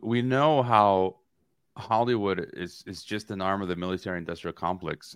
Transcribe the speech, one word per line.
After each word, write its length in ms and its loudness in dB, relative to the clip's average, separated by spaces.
we 200 0
know 420 4
how 540 4
Hollywood 800 0
is, 320 -12
is 180 -12
just 280 -8
an 100 -6
arm 200 0
of 60 -4
the 80 -2
military 420 -4
industrial 360 -8
complex, 640 -6